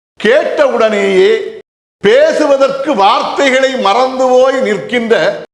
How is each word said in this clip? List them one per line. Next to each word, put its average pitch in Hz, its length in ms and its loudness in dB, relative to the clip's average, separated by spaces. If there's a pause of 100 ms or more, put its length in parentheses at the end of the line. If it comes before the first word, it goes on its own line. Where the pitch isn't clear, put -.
(200)
கேட்டவுடனேயே 220 1400 0 (380)
பேசுவதற்கு 277 960 0
வார்த்தைகளை 262 880 0
மறந்து 254 480 0
போய் 254 320 2
நிற்கின்ற 208 920 -4